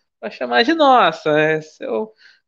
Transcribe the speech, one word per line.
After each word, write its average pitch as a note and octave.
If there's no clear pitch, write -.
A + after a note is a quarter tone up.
Pra A3
chamar A#3+
de D4
nossa." B3
Esse D#3
é -
o A3